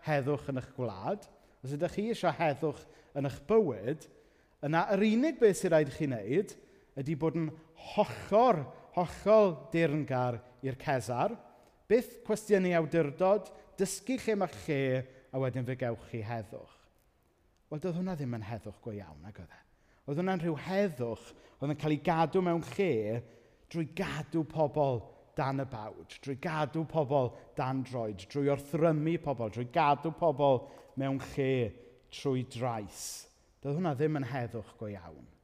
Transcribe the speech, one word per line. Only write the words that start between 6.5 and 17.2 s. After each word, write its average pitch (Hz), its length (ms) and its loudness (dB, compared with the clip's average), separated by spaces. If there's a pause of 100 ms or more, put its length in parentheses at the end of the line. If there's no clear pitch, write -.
ydy 143 160 -2
bod 160 220 0
yn 160 80 0 (460)
hollol, 208 720 4 (320)
hollol 196 580 4 (180)
deyrngar 131 680 2 (260)
i'r 135 160 -4
Cesar, 139 560 0 (500)
byth 240 380 2
cwestiynu 190 500 2
awdurdod, 165 720 2 (300)
dysgu - 400 -2
lle 220 240 0
mae'ch 170 240 -4
lle, 135 340 0 (300)
a 135 100 -4
wedyn 131 240 -2
fe 131 140 -4
gewch 117 320 -4
chi 117 160 -6
heddwch. 113 500 -10 (960)